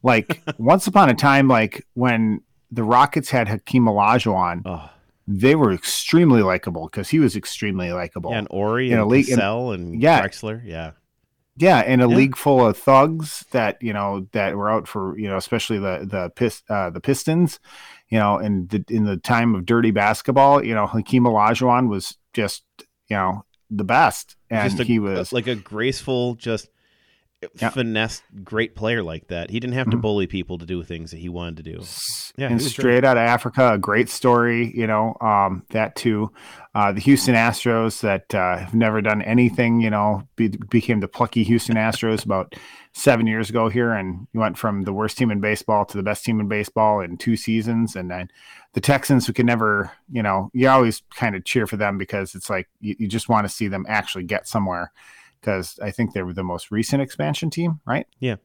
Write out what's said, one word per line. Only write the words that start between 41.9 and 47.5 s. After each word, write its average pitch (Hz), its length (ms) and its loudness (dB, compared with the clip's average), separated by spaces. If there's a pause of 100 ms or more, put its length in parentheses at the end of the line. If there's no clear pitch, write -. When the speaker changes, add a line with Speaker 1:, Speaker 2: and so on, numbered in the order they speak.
Speaker 1:
about 95 300 -4 (400)
seven 117 320 2
years 110 240 -2
ago 113 180 0
here, 117 240 0
and 92 400 -6
you 113 80 -4
went 107 180 -2
from 101 260 -4
the 101 100 -6
worst 107 240 -6
team 120 120 2
in 101 100 -2
baseball 104 440 0
to - 140 -10
the 98 40 -4
best 104 220 -4
team 110 160 -2
in 101 80 -4
baseball 107 520 0
in 90 180 -10
two 117 180 0
seasons. 113 600 -2